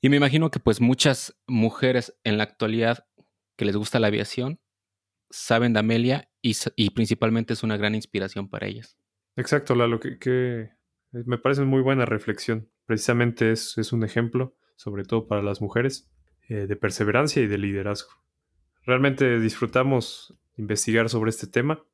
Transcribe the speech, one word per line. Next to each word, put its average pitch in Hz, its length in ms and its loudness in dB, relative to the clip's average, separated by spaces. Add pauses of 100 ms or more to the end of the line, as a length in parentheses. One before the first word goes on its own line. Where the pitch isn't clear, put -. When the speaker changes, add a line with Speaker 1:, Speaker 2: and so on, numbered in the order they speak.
Speaker 1:
Y 139 80 4
me 143 80 6
imagino 143 340 4
que, - 100 -4
pues, 113 200 2
muchas 127 560 2 (100)
mujeres 120 760 0
en 107 160 0
la 107 60 2
actualidad 113 600 -2 (500)
que - 80 -4
les 101 120 0
gusta 107 220 -2
la 113 80 4
aviación 107 540 -2 (680)
saben 120 440 0
de 107 80 4
Amelia 117 500 0 (100)
y 117 120 0
s-, - 240 -4
y 101 140 2
principalmente 113 640 0
es 110 100 -6
una 110 140 -2
gran 104 180 -2
inspiración 101 540 -6
para 101 200 -8
ellas. 110 280 -14 (400)
Speaker 2:
Exacto, 135 380 0
Lalo, 117 260 2
que, 127 180 -10
que, 127 420 -2
eh, 110 100 -12 (420)
me 120 240 -4
parece 139 260 0
muy 135 200 4
buena 131 240 2
reflexión. 110 640 -4 (160)
Precisamente 117 680 2
es, - 240 -4
es 110 160 -4
un 117 100 0
ejemplo, 117 540 -2 (200)
sobre 101 280 -8
todo 113 220 -2
para 101 160 -2
las 101 180 -4
mujeres, 117 500 -4 (380)
eh, 104 180 -6
de 101 100 -4
perseverancia 127 680 0
y 113 40 2
de 101 120 -2
liderazgo. 101 540 -4 (720)
Realmente 131 560 2
disfrutamos 127 960 -2 (220)
investigar 110 540 0
sobre 113 200 0
este 110 160 -8
tema. 143 480 -2